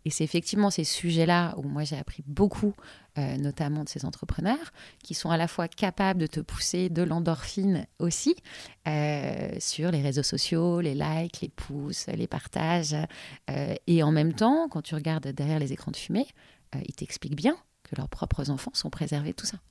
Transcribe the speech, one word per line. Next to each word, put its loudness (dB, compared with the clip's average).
Et -2
c'est 0
effectivement 4
ces 0
sujets-là 4
où -6
moi -2
j'ai -4
appris -8
beaucoup, 2
euh, 0
notamment -2
de -8
ces -6
entrepreneurs, -2
qui -10
sont -2
à 4
la 2
fois -2
capables 2
de 2
te -2
pousser 0
de 2
l'endorphine 0
aussi, 2
euh, 0
sur -2
les 2
réseaux 2
sociaux, 2
les 0
likes, -2
les -6
pouces, -6
les -2
partages. 0
Euh, -2
et 6
en 6
même 4
temps, 4
quand -4
tu -6
regardes -2
derrière 0
les 0
écrans -6
de -6
fumée, 0
euh, -4
ils -12
t'expliquent -8
bien 2
que -10
leurs -4
propres 0
enfants -2
sont -2
préservés -2
de -4
tout -6
ça. -4